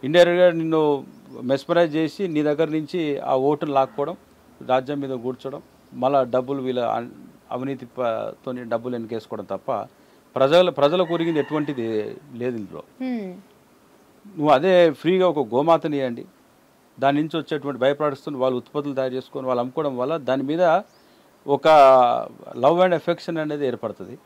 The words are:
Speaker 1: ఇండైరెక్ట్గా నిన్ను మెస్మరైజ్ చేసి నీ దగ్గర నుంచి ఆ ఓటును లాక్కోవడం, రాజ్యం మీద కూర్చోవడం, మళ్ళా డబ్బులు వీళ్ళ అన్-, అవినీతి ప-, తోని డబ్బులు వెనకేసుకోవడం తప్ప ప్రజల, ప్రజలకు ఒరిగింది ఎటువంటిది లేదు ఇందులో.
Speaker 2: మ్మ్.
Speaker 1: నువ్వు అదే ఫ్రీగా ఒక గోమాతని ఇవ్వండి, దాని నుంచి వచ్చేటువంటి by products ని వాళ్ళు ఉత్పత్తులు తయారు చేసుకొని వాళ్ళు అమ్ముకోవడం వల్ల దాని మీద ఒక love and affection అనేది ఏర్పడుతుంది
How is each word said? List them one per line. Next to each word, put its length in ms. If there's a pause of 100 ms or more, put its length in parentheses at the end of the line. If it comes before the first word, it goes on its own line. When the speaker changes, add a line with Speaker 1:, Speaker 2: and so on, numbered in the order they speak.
Speaker 1:
ఇండైరెక్ట్గా 460
నిన్ను 560 (360)
మెస్మరైజ్ 540
చేసి 320
నీ 140
దగ్గర 260
నుంచి 500
ఆ 160
ఓటును 380
లాక్కోవడం, 440 (500)
రాజ్యం 340
మీద 100
కూర్చోవడం, 520 (300)
మళ్ళా 300
డబ్బులు 400
వీళ్ళ 180
అన్-, 300 (400)
అవినీతి 360
ప-, 460 (120)
తోని 200
డబ్బులు 320
వెనకేసుకోవడం 480
తప్ప 280 (640)
ప్రజల, 340
ప్రజలకు 440
ఒరిగింది 260
ఎటువంటిది 760 (180)
లేదు 220
ఇందులో. 260 (200)
Speaker 2:
మ్మ్. 320 (920)
Speaker 1:
నువ్వు 240
అదే 420
ఫ్రీగా 360
ఒక 260
గోమాతని 420
ఇవ్వండి, 300 (720)
దాని 220
నుంచి 160
వచ్చేటువంటి 460
by 80
products 380
ని 60
వాళ్ళు 200
ఉత్పత్తులు 380
తయారు 200
చేసుకొని 320
వాళ్ళు 140
అమ్ముకోవడం 360
వల్ల 200
దాని 260
మీద 380 (680)
ఒక 220 (920)
love 260
and 140
affection 420
అనేది 260
ఏర్పడుతుంది 600